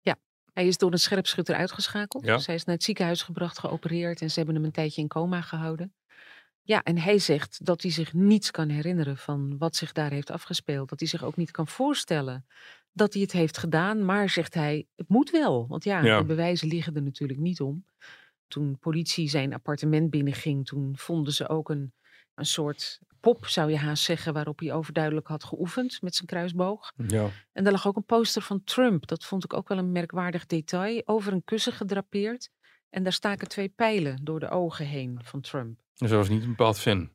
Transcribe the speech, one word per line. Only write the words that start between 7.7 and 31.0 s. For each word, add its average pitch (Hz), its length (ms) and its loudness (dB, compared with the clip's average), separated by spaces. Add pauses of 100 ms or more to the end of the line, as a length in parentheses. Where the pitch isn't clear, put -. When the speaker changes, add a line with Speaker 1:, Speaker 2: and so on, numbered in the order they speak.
Speaker 1:
hij 180 100 0
zich 156 220 -2
niets 202 380 6
kan 156 180 0
herinneren 151 480 0
van 143 400 -4
wat 165 180 0
zich - 160 -4
daar 147 200 0
heeft 143 200 -4
afgespeeld. 143 580 -4
Dat 143 100 -10
hij 160 100 -4
zich 165 140 -4
ook 156 120 -4
niet 170 160 -2
kan 156 160 -4
voorstellen 147 760 -2 (460)
dat 208 220 2
hij 196 80 0
het 196 100 0
heeft 165 260 2
gedaan. 185 480 2
Maar, 196 240 4
zegt - 240 -2
hij, 151 420 -2
"Het - 140 -12
moet 240 200 6
wel." 165 380 4
Want 151 160 -6
ja, 190 180 2
Speaker 2:
Ja. 110 180 8
Speaker 1:
de - 60 2
bewijzen 165 420 0
liggen 165 280 -2
er 151 60 0
natuurlijk 139 380 -4
niet 170 220 -2
om. 143 240 -4 (640)
Toen 143 320 -2
politie 160 500 -2
zijn 139 240 0
appartement 151 560 2
binnenging, 143 560 0
toen 139 320 -4
vonden 151 360 -2
ze - 160 -2
ook 156 200 -2
een, 139 240 -2 (420)
een 151 100 -6
soort - 540 -4 (200)
pop, 240 260 4
zou 156 260 2
je 156 60 2
haast 147 260 0
zeggen, 165 300 -2
waarop 151 260 -4
hij 147 140 -4
overduidelijk 156 540 0
had 156 160 -6
geoefend 247 580 -4
met 180 140 -4
zijn 180 120 -4
kruisboog. 180 640 -2 (160)
Speaker 2:
Ja. 107 220 2 (240)
Speaker 1:
En 196 100 0
daar 202 100 8
lag 196 140 2
ook 196 80 2
een 214 100 -2
poster 226 360 2
van 196 220 -4
Trump. 233 440 4
Dat - 180 -6
vond 190 180 -4
ik - 100 -6
ook 190 140 -4
wel 196 100 0
een 180 140 0
merkwaardig 175 540 -2
detail. 180 600 -2